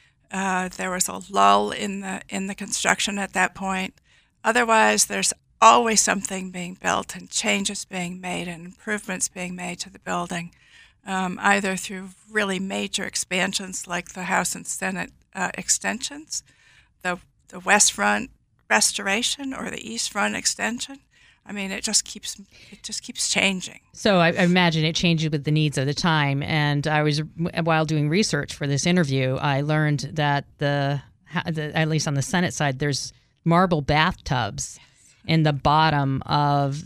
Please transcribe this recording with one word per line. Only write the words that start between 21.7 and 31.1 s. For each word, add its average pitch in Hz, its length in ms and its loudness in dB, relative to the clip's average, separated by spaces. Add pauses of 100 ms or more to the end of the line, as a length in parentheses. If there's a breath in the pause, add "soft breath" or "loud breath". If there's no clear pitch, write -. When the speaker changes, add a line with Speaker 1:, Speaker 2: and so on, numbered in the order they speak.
Speaker 1:
it 190 100 -8
just 208 220 0
keeps, - 340 -12 (340 loud breath)
it - 120 -20
just - 180 -10
keeps - 280 -4
changing. - 500 0 (140)
Speaker 2:
So 202 240 4
I, 165 100 6
I 170 160 2
imagine 175 400 4
it 160 120 0
changes 160 360 2
with 147 140 -2
the 151 60 0
needs 151 260 2
of 135 80 0
the 143 80 0
time. 143 500 2
And 147 420 0
I 151 180 2
was, 151 180 2 (420)
while 160 220 2
doing 151 240 2
research 156 440 0
for 147 140 -6
this 139 180 0
interview, 135 520 2
I 139 240 0
learned 147 520 0
that 143 300 0 (140)
the, 143 440 0 (240)